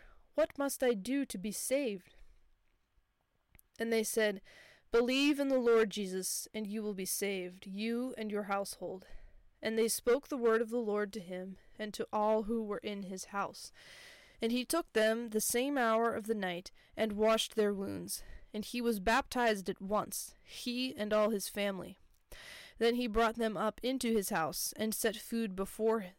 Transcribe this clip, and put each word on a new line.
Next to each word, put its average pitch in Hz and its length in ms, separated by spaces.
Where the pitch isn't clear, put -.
what 311 240
must 277 240
I 247 120
do 254 320
to - 120
be 202 140
saved?" 240 640
And 226 140
they 220 120
said, 208 360
"Believe 262 480
in 277 100
the 262 100
Lord 226 320
Jesus, 185 640
and 220 120
you 208 160
will 208 120
be 185 100
saved, 185 600
you 233 500
and 220 140
your 208 140
household." 190 600
And 220 180
they 226 100
spoke 247 400
the 294 80
word 233 240
of 220 100
the 240 80
Lord 208 340
to 220 80
him 185 360
and 214 160
to - 180
all 214 320
who 226 180
were 208 160
in 202 260
his 185 220
house. - 460
And 233 120
he 247 120
took - 280
them 220 380
the 214 100
same 262 380
hour 226 360
of 208 120
the 220 80
night 185 380
and 220 160
washed 220 420
their 208 180
wounds. 196 500
And 214 120
he 240 180
was 233 180
baptized 226 680
at 185 100
once, 196 640
he 254 540
and 208 160
all 214 180
his 202 180
family. 196 520
Then 233 180
he 247 100
brought 220 300
them 220 200
up 208 260
into 247 300
his 202 160
house 165 480
and 220 180
set 220 220
food 226 400
before 220 500